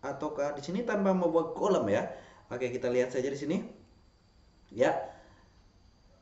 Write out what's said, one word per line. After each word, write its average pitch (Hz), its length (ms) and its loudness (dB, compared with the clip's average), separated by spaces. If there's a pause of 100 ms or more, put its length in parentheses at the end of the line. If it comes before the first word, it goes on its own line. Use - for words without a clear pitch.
Ataukah 147 480 -4
di 139 80 -10
sini 220 240 -4
tanpa 196 240 2
membawa 165 400 2
golem 160 400 2
ya? - 240 0 (320)
Oke, 123 240 -4
kita 123 160 -4
lihat 123 240 2
saja 131 160 0
di 139 100 -2
sini. 147 220 -2 (1120)
Ya. 143 240 4 (1300)